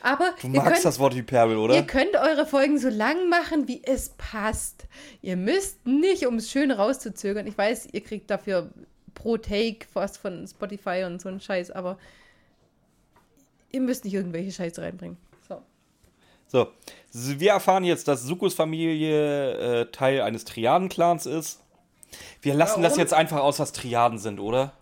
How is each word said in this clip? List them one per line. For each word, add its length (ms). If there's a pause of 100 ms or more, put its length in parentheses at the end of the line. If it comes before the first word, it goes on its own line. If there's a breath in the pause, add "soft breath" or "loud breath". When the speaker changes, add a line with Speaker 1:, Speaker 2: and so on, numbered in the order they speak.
Speaker 1:
Aber 400
Speaker 2:
Du 60
Speaker 1:
ihr 80
Speaker 2:
magst 180
Speaker 1:
könnt, 120
Speaker 2:
das 120
Wort 160
Hyperbel, 440
oder? 180
Speaker 1:
ihr 100
könnt 300
eure 320
Folgen 320
so 100
lang 400
machen, 380
wie 160
es 340
passt. 720 (340 loud breath)
Ihr 160
müsst 480
nicht, 400
um 120
es 120
schön 220
rauszuzögern. 720
Ich 120
weiß, 340
ihr 100
kriegt 300
dafür 400 (420)
pro 240
Take 560
was 240
von 300
Spotify 580
und 160
so 60
einen 140
Scheiß, 280
aber 280 (1700 soft breath)
ihr 100
müsst 240
nicht 80
irgendwelche 380
Scheiße 300
reinbringen. 360 (300)
So. 140 (840 soft breath)
Speaker 2:
So, 200 (460 loud breath)
s-, 260
wir 120
erfahren 320
jetzt, 240
dass 160
Sukos 300
Familie, 1300
äh, 100
Teil 300
eines 240
Triaden-Clans 800
ist. 360 (800 loud breath)
Wir 120
lassen 280
das 120
Speaker 1:
Warum? 80
Speaker 2:
jetzt 120
einfach 260
aus, 180
dass 140
Triaden 460
sind, 220
oder? 420